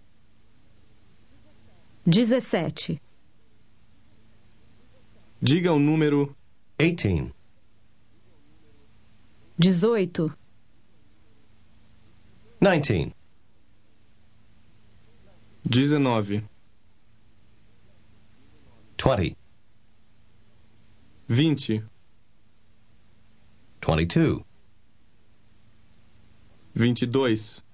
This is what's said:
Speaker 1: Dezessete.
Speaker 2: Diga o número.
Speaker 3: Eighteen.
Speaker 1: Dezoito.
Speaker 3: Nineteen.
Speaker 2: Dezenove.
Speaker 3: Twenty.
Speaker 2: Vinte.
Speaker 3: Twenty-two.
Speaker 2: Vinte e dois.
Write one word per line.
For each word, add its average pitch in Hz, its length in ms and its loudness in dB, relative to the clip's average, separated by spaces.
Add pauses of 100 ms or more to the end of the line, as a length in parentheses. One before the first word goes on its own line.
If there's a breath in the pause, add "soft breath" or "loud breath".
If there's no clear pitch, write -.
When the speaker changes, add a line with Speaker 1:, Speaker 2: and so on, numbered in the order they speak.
(2000)
Speaker 1:
Dezessete. 175 960 0 (2500)
Speaker 2:
Diga 170 320 2
o 147 60 2
número. 147 560 0 (440)
Speaker 3:
Eighteen. 101 520 0 (2250)
Speaker 1:
Dezoito. 180 800 0 (2250)
Speaker 3:
Nineteen. 123 520 0 (2500)
Speaker 2:
Dezenove. 120 800 0 (2500)
Speaker 3:
Twenty. 98 380 0 (1900)
Speaker 2:
Vinte. 120 560 0 (2000)
Speaker 3:
Twenty-two. 85 600 0 (2250)
Speaker 2:
Vinte 120 300 0
e - 20 -2
dois. 117 580 -2 (100)